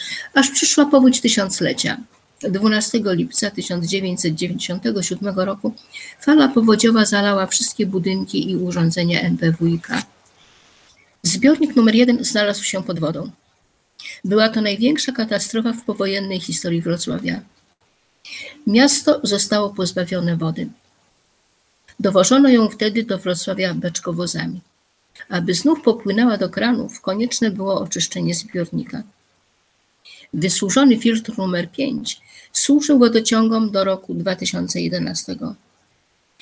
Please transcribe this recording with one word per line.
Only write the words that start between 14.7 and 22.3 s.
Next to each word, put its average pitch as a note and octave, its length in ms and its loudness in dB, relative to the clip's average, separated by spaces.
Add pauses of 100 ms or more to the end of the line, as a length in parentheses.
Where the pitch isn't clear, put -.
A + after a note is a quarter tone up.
katastrofa A3+ 640 -2
w A#3 100 -10
powojennej G3 560 -4
historii E3+ 420 -2
Wrocławia. E3+ 600 -4 (1300)
Miasto C4+ 560 4
zostało G#3 460 0
pozbawione F3 680 -2
wody. D#3+ 320 -4 (1300)
Dowożono G#3 500 4